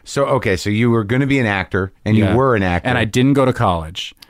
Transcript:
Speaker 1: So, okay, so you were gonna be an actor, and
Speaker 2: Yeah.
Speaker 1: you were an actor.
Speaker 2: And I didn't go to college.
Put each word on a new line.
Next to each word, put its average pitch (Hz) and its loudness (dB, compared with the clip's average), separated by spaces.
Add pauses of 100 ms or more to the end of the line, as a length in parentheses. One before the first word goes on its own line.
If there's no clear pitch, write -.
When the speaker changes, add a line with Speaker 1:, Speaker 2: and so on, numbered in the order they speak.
Speaker 1:
So, 139 -2
okay, 120 0
so - -6
you 113 2
were 117 2
gonna 127 0
be 139 0
an 123 0
actor, 95 -2 (140)
and 110 2
Speaker 2:
Yeah. 101 2
Speaker 1:
you 104 2
were 131 2
an 98 0
actor. 87 -2
Speaker 2:
And 123 0
I 113 0
didn't 127 2
go 135 2
to 127 2
college. 85 -4 (140)